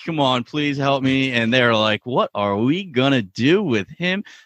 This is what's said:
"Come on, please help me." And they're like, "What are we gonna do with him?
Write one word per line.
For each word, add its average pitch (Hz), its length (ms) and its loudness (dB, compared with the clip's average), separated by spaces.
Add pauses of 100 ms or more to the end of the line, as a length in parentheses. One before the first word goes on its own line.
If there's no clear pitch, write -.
"Come 160 120 -4
on, 127 240 0
please 147 320 -4
help 139 280 0
me." 131 300 0
And 117 200 0
they're 120 220 4
like, 107 280 0
"What 143 300 -2
are 101 240 -2
we 143 260 0
gonna 135 380 0
do 127 400 0
with 117 300 -2
him? 185 320 -4 (220)